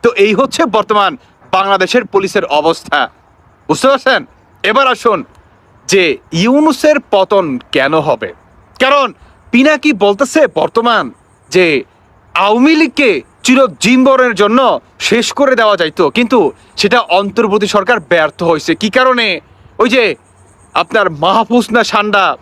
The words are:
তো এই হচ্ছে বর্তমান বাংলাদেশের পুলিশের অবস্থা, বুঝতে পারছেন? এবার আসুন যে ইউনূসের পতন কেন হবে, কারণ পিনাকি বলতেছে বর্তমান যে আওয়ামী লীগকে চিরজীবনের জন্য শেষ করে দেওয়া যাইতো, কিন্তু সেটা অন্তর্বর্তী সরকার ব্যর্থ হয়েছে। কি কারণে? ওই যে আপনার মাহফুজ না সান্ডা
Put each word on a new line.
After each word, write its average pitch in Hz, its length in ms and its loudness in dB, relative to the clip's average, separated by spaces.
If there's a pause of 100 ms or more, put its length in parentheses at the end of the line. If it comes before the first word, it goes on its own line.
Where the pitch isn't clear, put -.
তো 233 60 4 (160)
এই 214 80 0
হচ্ছে 269 320 -2
বর্তমান 208 520 -2 (340)
বাংলাদেশের 196 540 0
পুলিশের 190 400 -2
অবস্থা, 151 640 -2 (580)
বুঝতে 160 200 -2
পারছেন? 262 380 0 (380)
এবার 233 240 0
আসুন 226 360 -2 (640)
যে 180 300 0 (140)
ইউনূসের 285 640 2 (160)
পতন 190 480 0 (120)
কেন 139 280 0
হবে, 120 300 -4 (500)
কারণ 269 340 0 (380)
পিনাকি 294 420 2
বলতেছে 208 600 0
বর্তমান 208 560 -2 (380)
যে 165 340 0 (500)
আওয়ামী 233 420 2
লীগকে 262 460 0 (220)
চিরজীবনের 254 920 2
জন্য 208 440 2 (200)
শেষ - 340 -2
করে 262 220 0
দেওয়া 214 220 2
যাইতো, 160 320 0
কিন্তু 226 420 0 (240)
সেটা 208 240 0
অন্তর্বর্তী 202 680 -2
সরকার 208 320 0
ব্যর্থ 156 440 -2
হয়েছে। 165 320 0
কি 214 140 -4
কারণে? 240 500 0 (380)
ওই - 120 0
যে 214 260 0 (580)
আপনার 196 360 -2
মাহফুজ 196 640 0
না 226 120 2
সান্ডা 202 580 0